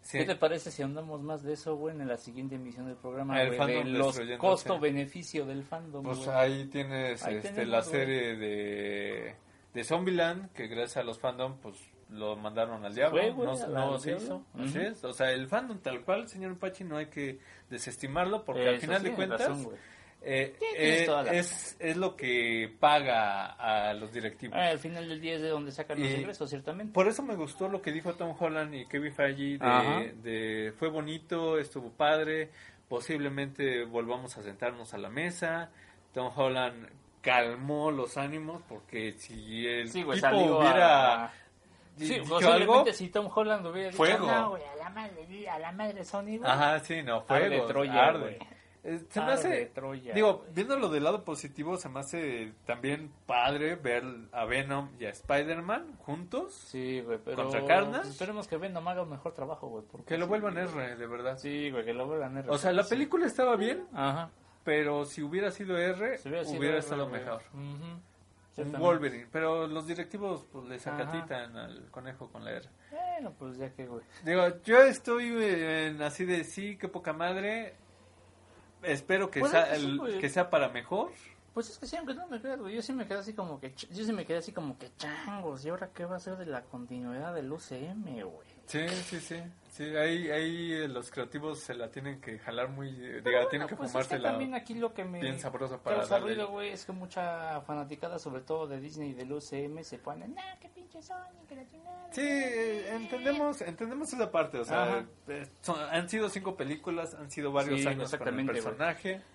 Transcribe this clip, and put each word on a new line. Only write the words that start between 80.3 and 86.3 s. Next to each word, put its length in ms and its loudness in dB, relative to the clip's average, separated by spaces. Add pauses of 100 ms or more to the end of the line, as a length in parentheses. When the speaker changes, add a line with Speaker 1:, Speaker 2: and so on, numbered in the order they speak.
Speaker 1:
para 180 4
mejor. 420 -2 (440)
Speaker 2:
Pues 160 -4
es 80 -18
que 80 -12
sí, 100 -8
aunque 180 -6
no 120 -10
me 140 -8
creas, 200 -6
güey, 140 -8
yo 80 -4
sí 100 -6
me 140 -4
quedé 140 -4
así 120 -10
como 280 -6
que 140 -10
ch-, 160 -14
yo 140 -8
sí 80 0
me 140 -2
quedé 120 0
así 140 -8
como 240 -6
que, 200 -18
"Changos, 680 -8
¿y 40 -4
ahora 260 -6
qué 100 -8
va 120 -6
a 20 -6
ser 180 -8